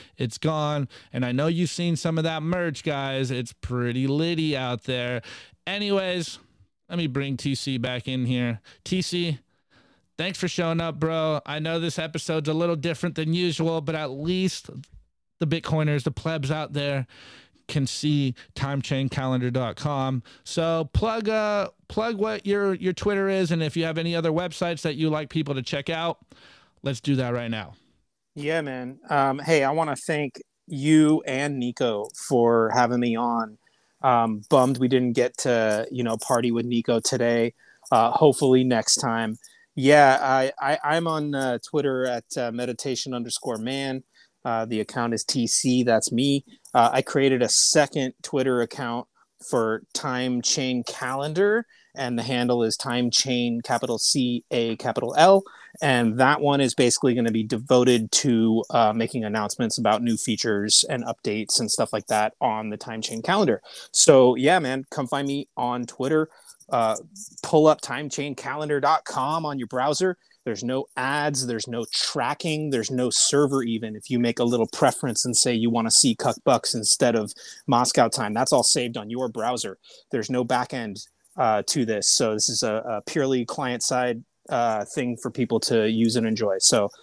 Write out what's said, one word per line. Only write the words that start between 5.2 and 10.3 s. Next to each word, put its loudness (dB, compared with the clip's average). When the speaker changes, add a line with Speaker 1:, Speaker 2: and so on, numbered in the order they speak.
Speaker 1:
Anyways, -4
let -4
me 0
bring -4
T -2
C -4
back -4
in -4
here. -2
T -2
C, -4
thanks -6